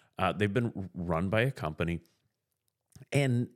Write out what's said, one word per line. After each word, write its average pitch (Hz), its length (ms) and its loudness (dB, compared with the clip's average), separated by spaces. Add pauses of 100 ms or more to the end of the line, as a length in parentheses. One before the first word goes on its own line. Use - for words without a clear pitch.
(180)
Uh, 92 140 2
they've 101 220 0
been 120 220 2
r-, 95 180 -8
run 87 360 0
by 110 120 2
a 135 80 2
company, 82 500 -4 (1080)
and, 127 460 2